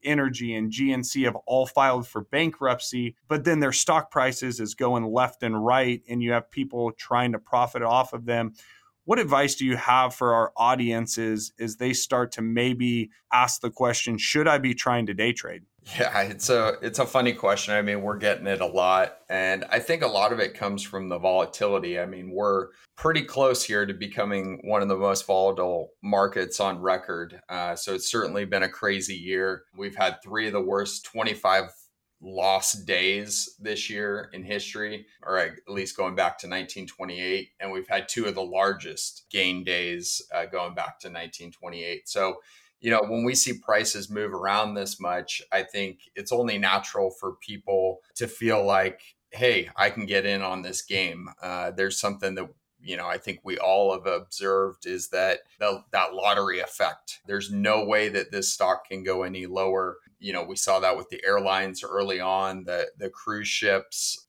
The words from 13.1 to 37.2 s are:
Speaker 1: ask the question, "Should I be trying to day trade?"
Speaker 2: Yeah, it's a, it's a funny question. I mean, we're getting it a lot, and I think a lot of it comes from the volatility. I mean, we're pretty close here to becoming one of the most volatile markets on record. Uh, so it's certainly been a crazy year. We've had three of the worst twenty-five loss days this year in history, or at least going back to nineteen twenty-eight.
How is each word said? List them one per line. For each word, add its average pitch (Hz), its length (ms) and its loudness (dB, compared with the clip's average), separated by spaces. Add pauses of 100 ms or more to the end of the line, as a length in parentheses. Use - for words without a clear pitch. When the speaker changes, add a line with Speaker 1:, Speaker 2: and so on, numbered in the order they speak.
Speaker 1:
ask 127 300 4
the 120 80 -2
question, 120 480 0
"Should 151 300 2
I 147 100 6
be 131 160 0
trying 120 320 0
to 101 80 -4
day 110 180 2
trade?" 87 300 -8 (360)
Speaker 2:
Yeah, 101 240 2
it's 101 300 -2
a, 110 320 4
it's 110 160 -2
a 120 80 2
funny 123 260 2
question. 104 400 0
I 104 80 4
mean, 101 220 -2
we're 104 160 -4
getting 98 260 0
it 95 160 0
a 90 60 0
lot, 92 500 4 (120)
and 95 420 0
I 117 80 4
think 160 240 -2
a 127 40 4
lot 107 240 2
of 113 80 -2
it 90 140 0
comes 101 300 -4
from 95 260 -8
the 87 80 -2
volatility. 92 800 2
I 90 60 -2
mean, 92 240 -10
we're 95 380 2 (280)
pretty 160 280 4
close 131 400 4
here 104 240 0
to 98 80 -4
becoming 98 680 -4
one 101 200 2
of 98 60 2
the 95 60 2
most 98 300 2
volatile 92 640 2 (140)
markets 98 560 2
on 95 200 0
record. 87 720 -2
Uh, 87 260 -4
so 95 200 -4
it's - 160 -4
certainly 101 340 -2
been 95 160 -2
a 92 80 2
crazy 98 460 -2
year. 92 480 -2 (120)
We've 98 200 -10
had 92 260 0
three 107 240 -4
of 101 80 -2
the 101 80 0
worst 98 420 -2
twenty-five 101 680 0 (520)
loss 95 500 2
days 98 840 -2
this 104 300 -6
year 104 440 -6
in 95 100 -12
history, 104 640 -6 (160)
or 92 160 0
at 82 140 0 (140)
least 98 300 -6
going 92 160 -2
back 90 240 0
to 95 100 -14
nineteen 92 380 -8
twenty-eight. 92 640 -6 (100)